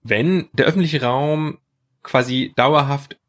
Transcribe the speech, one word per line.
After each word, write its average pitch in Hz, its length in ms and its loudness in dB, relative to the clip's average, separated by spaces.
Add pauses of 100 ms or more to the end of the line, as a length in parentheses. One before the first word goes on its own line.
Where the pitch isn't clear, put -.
wenn 127 520 0
der 139 120 2
öffentliche 160 380 0
Raum 147 560 -2 (420)
quasi 127 540 -2
dauerhaft, 139 720 0